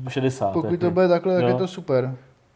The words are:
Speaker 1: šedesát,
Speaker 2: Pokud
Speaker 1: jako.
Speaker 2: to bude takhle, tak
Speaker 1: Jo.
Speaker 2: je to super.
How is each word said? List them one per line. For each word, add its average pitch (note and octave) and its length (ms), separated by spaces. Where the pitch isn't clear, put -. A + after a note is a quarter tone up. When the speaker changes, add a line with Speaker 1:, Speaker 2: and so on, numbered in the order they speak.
Speaker 1:
šedesát, C3 440
Speaker 2:
Pokud E3 200
Speaker 1:
jako. F3 120
Speaker 2:
to F3 60
bude F3+ 180
takhle, F3 260
tak F3+ 80
Speaker 1:
Jo. A#2+ 60
Speaker 2:
je B2 60
to F3+ 140
super. C3 460